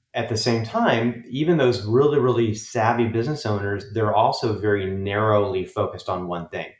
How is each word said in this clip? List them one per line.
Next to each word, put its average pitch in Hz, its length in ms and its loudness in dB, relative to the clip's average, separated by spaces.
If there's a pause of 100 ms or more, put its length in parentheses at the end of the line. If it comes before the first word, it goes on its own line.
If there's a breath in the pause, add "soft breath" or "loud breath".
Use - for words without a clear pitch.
(120)
at 117 160 -4
the 113 80 -2
same 113 280 0
time, 120 640 0
even 156 280 0
those 120 280 2
really, 139 340 4
really 117 360 2
savvy 117 540 0
business 117 380 -2
owners, 101 460 -4
they're 104 220 0
also 113 440 0
very 101 280 0
narrowly 98 760 0
focused 92 440 -6
on 90 200 -4
one 85 200 -8
thing. 82 200 -8 (120)